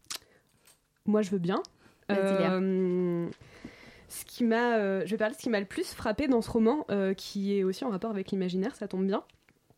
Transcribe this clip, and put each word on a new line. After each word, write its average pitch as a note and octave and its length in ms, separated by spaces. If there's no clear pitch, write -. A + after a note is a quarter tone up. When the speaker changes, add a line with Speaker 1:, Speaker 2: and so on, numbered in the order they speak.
Speaker 1:
Moi, G#3+ 160
je F#3 80
veux G3 80
bien. F#3 220
Speaker 2:
Vas-y, G3 300
Léa. F#3 160
Speaker 1:
Euh, F3+ 760
ce - 180
qui - 180
m'a, A#3 320
euh, G3 300
je F#3 60
vais A3 40
parler G#3+ 180
de - 40
ce - 40
qui B3 80
m'a G#3 100
le G3+ 60
plus - 280
frappé B3+ 340
dans A#3 140
ce - 80
roman, A#3 400
euh, G3 240
qui G3+ 440
est F#3+ 60
aussi F#3 200
en C4 60
rapport G3+ 200
avec G3 200
l'imaginaire, F#3 460
ça G#3 120
tombe F#3+ 180
bien. G3+ 180